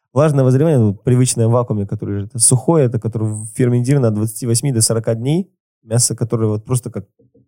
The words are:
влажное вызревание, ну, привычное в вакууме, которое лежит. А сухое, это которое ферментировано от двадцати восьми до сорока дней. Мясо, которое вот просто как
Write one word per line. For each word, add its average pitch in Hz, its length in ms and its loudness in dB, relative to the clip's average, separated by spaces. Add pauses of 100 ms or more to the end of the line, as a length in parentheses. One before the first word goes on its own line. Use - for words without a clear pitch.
(140)
влажное 139 300 4
вызревание, 135 360 4
ну, 107 160 2
привычное 123 520 2
в 113 40 2
вакууме, 117 360 0
которое 101 300 -6
лежит. 101 160 -8
А 120 60 -8
сухое, 135 460 2
это 120 140 -2
которое 107 460 -6 (100)
ферментировано 123 540 2
от 107 60 0
двадцати 110 320 -4
восьми 117 240 0
до 113 100 0
сорока 113 340 0
дней. 143 360 -2 (320)
Мясо, 117 320 -2
которое 113 320 -2
вот 107 180 -2
просто 127 260 -4
как 98 140 -10 (420)